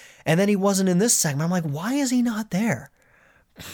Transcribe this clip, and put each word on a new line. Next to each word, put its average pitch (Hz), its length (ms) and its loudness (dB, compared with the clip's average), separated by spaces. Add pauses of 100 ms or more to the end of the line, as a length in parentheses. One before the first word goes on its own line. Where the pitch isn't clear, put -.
(260)
and 160 120 2
then 202 100 2
he 208 80 4
wasn't 190 320 2
in 175 100 4
this 233 160 2
segment. 147 320 0
I'm 170 40 -2
like, 180 140 -2
"Why 160 300 -4
is 277 160 0
he 247 100 2
not 220 300 -2
there? 190 400 -2 (840)